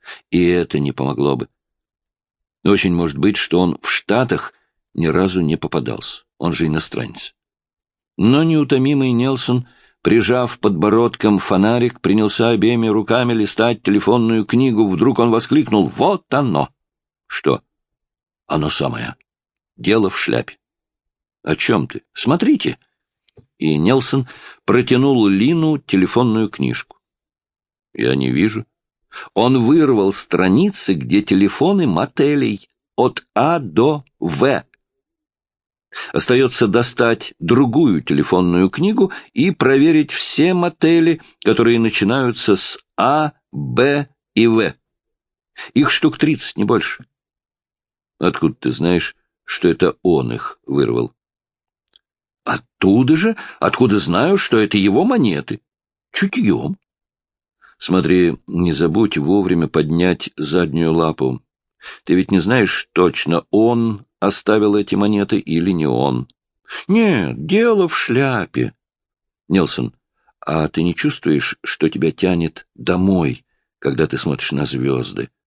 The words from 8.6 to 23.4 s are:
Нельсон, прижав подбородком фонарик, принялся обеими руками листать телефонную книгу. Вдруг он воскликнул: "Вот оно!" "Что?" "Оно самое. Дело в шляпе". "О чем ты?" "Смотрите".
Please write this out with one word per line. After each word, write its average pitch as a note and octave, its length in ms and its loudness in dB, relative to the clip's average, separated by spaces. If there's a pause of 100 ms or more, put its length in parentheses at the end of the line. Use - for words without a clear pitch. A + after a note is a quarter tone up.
Нельсон, B2+ 560 -2 (340)
прижав A#2 560 2
подбородком G#2 800 2
фонарик, A2+ 640 0
принялся G#2+ 500 2
обеими A2+ 380 2
руками A#2 440 0
листать A2+ 520 0
телефонную A2 600 2
книгу. A#2+ 460 2
Вдруг A2 300 2
он A#2 100 4
воскликнул: A2 560 2
"Вот - 480 -2
оно!" G2 340 0 (600)
"Что?" - 340 -4 (840)
"Оно D#2 220 -2
самое. - 460 -6 (640)
Дело G2 340 0
в - 80 -8
шляпе". - 400 -4 (880)
"О D#2 100 -2
чем E2 320 -2
ты?" - 160 -14 (100)
"Смотрите". - 680 -2 (800)